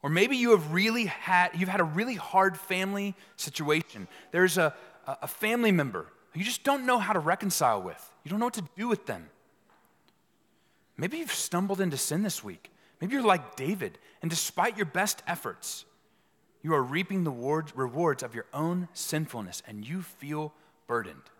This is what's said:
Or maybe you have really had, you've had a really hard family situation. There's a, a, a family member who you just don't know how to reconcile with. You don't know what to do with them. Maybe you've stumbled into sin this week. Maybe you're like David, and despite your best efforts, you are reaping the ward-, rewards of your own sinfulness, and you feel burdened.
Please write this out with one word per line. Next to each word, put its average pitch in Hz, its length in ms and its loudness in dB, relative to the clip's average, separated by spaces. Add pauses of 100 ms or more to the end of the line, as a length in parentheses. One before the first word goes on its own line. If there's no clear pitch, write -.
Or 185 80 -2
maybe 220 260 4
you 240 140 4
have 160 220 6
really 220 340 2
had, 180 480 2
you've 185 160 0
had 190 100 2
a 175 40 6
really 202 300 -2
hard 185 440 4
family 196 560 -2 (220)
situation. 151 720 -2 (260)
There's 180 260 4
a, 156 160 4 (320)
a, 135 160 -8
a 143 60 -8
family 220 440 2
member 131 360 0 (240)
who 160 80 -8
you 196 40 -2
just 240 180 -6
don't 277 220 0
know 247 140 4
how 202 160 0
to 175 60 2
reconcile 151 600 2
with. 90 320 -12 (100)
You 147 80 -12
don't 202 80 -2
know 240 80 0
what 240 80 -4
to 175 220 -8
do 214 100 -4
with 226 200 -2
them. 87 240 -8 (1700)
Maybe 202 180 -4
you've 320 160 -6
stumbled 190 480 -2
into 170 160 0
sin 151 260 -2
this 196 220 -4
week. 92 260 -14 (300)
Maybe 202 140 -4
you're 269 80 0
like 185 340 2
David, 139 420 -4 (220)
and 165 100 -4
despite 185 460 0
your 202 100 -2
best 185 400 -2
efforts, - 600 -8 (760)
you 160 120 0
are 139 80 4
reaping 175 420 -2
the 151 60 0
ward-, 143 440 -4
rewards 131 480 0
of 117 120 -10
your 117 180 -10
own 170 400 -2
sinfulness, 123 720 -6
and 107 220 -12
you 180 140 -6
feel 151 500 -8 (340)
burdened. 95 540 -4